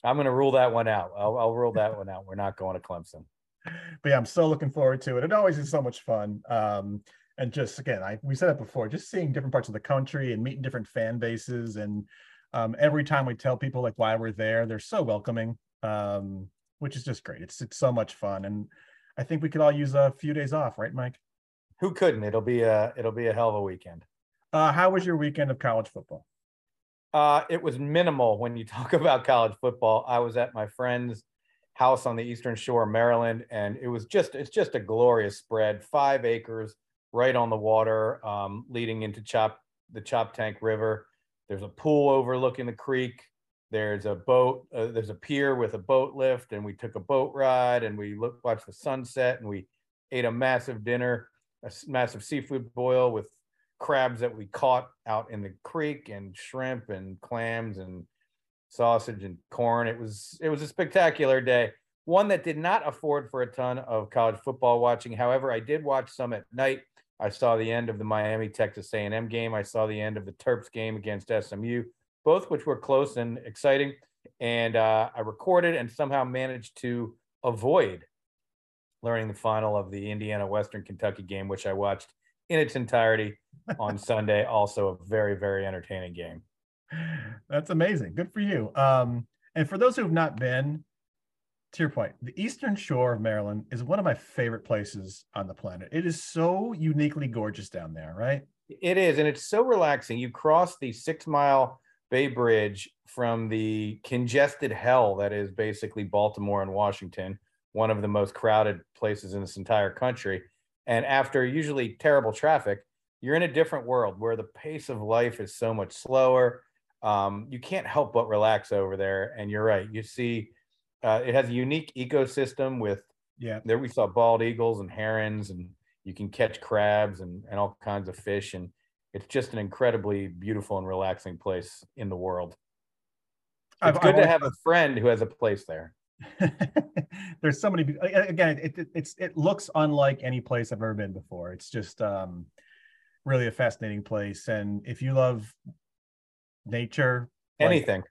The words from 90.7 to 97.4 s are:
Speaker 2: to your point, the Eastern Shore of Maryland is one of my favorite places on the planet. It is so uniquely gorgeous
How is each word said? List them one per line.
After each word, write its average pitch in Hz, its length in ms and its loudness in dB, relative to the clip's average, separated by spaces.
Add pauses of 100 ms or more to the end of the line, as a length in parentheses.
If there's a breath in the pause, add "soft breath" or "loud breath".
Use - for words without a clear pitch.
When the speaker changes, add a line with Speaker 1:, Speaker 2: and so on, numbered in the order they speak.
Speaker 2:
to - 100 -2
your 151 80 2
point, 104 300 -4
the 123 200 -12
Eastern 233 340 -4
Shore 127 380 0
of 107 80 -2
Maryland 107 500 -2
is 120 140 -8
one 180 160 0
of 190 40 -2
my 135 100 2
favorite 117 500 -6
places 98 600 -6 (100)
on 98 120 -6
the 92 80 -12
planet. 90 380 -14
It 165 120 -2
is 165 180 -4
so 185 500 -2
uniquely 147 560 0
gorgeous 107 400 -6